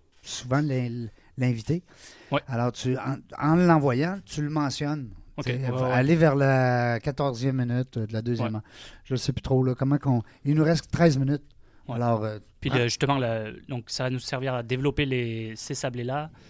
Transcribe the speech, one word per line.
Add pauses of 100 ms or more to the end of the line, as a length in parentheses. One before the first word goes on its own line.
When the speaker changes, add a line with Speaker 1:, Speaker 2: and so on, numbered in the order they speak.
(220)
Speaker 1:
souvent
l'in-, (300)
l'invité. (500)
Speaker 2:
Ouais.
Speaker 1:
Alors,
tu,
en, (220)
en
l'envoyant,
tu
le
mentionnes. (260)
Speaker 2:
Ok,
Speaker 1:
Tu
sais,
Speaker 2:
ouais,
ouais.
Speaker 1:
aller
vers
la
quatorzième
minute
de
la
deuxième
Speaker 2:
Ouais.
Speaker 1:
heure. (420)
Je
sais
plus
trop,
là,
comment
qu'on. (220)
Il
nous
reste
treize
minutes. (440)
Speaker 2:
Ouais.
Speaker 1:
Alors,
euh, (220)
Speaker 2:
Puis
Speaker 1:
hein ?
Speaker 2:
le,
justement,
le,
donc
ça
va
nous
servir
à
développer
les,
ces
sablés-là, (180)